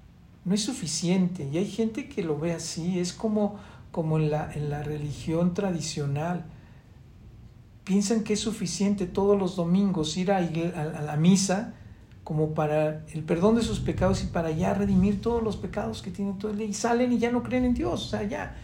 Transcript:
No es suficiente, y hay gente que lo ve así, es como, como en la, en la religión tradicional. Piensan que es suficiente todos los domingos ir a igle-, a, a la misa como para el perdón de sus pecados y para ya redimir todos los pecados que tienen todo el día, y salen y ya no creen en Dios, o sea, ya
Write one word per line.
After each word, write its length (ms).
No 100
es 80
suficiente, 880
y 60
hay 100
gente 400
que 140
lo 160
ve 140
así, 480
es 120
como, 440
como 280
en 120
la, 220
en 180
la 120
religión 720
tradicional. 880
Piensan 380
que 120
es 60
suficiente 680
todos 320
los 180
domingos 600
ir 140
a 120
igle-, 340
a, 60
a 200
la 140
misa 580
como 320
para 580
el 100
perdón 320
de 80
sus 160
pecados 460
y 20
para 240
ya 240
redimir 460
todos 240
los 120
pecados 460
que 80
tienen 280
todo 120
el 80
día, 80
y 60
salen 400
y 60
ya 120
no 140
creen 200
en 100
Dios, 300
o 40
sea, 160
ya 400